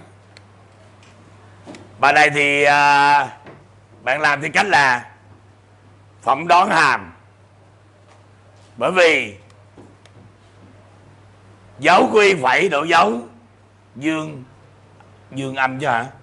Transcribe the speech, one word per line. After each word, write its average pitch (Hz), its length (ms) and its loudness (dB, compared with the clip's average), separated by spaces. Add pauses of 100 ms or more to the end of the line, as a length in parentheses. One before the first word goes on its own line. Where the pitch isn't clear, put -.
(2000)
Bài 139 140 2
này 151 160 4
thì, 143 340 -2
à, 143 640 2 (760)
bạn 135 180 -4
làm 147 200 -2
theo 156 120 -8
cách 190 120 0
là 139 460 0 (1080)
phỏng 135 260 -2
đoán 175 220 2
hàm. 127 440 -2 (1600)
Bởi 123 140 0
vì 151 440 0 (2500)
dấu 185 320 4
của 220 80 2
y 196 160 4
phẩy 139 340 0
đổi 151 200 -2
dấu 202 320 2 (760)
dương, 151 480 -8 (880)
dương 135 240 -10
âm 131 240 -4
chứ 147 80 -6
hả? 120 180 -2 (180)